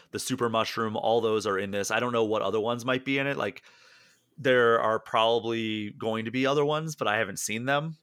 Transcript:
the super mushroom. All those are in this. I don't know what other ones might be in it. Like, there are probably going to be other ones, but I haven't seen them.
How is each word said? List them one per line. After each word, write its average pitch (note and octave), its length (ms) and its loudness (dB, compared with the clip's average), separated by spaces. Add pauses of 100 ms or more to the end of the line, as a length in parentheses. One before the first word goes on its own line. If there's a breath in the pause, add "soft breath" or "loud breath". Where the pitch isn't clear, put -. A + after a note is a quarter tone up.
(100)
the G#2+ 80 -6
super B2 300 -2
mushroom. A2 480 -2
All A2+ 240 2
those A2 260 0
are G2 120 0
in G2 120 -4
this. G2+ 200 -4
I A2 100 2
don't B2 120 -2
know A#2 120 2
what G#2+ 180 0
other G2+ 180 0
ones A#2 240 -4
might C3 200 -2
be C#3 140 -2
in C#3 80 -2
it. C#3 100 -4
Like, - 260 -6 (760 soft breath)
there B2 420 6
are A2 200 2
probably A2+ 920 0
going A2 360 -4
to A2+ 40 -6
be C3 160 0
other C#3+ 180 2
ones, D3+ 320 -2
but A2 120 -2
I G#2 100 2
haven't G2+ 200 -4
seen A2+ 280 -6
them. D3 360 -2